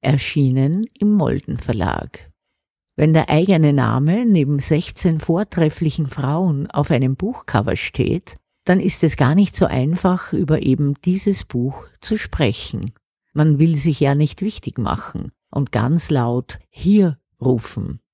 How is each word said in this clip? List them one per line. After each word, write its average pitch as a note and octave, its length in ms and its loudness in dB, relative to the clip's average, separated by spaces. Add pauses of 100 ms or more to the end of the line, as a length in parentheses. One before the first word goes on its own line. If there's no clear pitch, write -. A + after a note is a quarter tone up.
Erschienen C#3 840 0 (140)
im G#3 140 2
Molden B2+ 440 0
Verlag. - 720 -6 (640)
Wenn D3+ 180 2
der D#3 180 2
eigene D#3+ 420 4
Name C#3+ 540 2
neben D3 320 2
sechzehn D#3+ 600 -2
vortrefflichen E3 840 -2
Frauen C#3+ 640 -2
auf - 220 0
einem C3 240 2
Buchcover - 600 -2
steht, - 600 -4 (300)
dann F3+ 140 4
ist - 240 -2
es D#3 140 0
gar C3+ 160 2
nicht F#3+ 220 2
so E3+ 100 2
einfach, F3 680 0
über D#3 300 0
eben C#3 320 2 (100)
dieses F#3+ 400 0
Buch B2+ 440 -6 (140)
zu G#3+ 180 -4
sprechen. - 720 -4 (420)
Man D3+ 240 4
will D#3+ 220 4
sich D3 200 0
ja C#3 140 2
nicht D3+ 300 0
wichtig - 340 -8
machen - 540 -6 (180)
und C3+ 220 -4
ganz C3+ 400 0
laut B2 480 -2 (100)
"Hier" F#3+ 480 2 (240)
rufen. A2+ 580 -2 (140)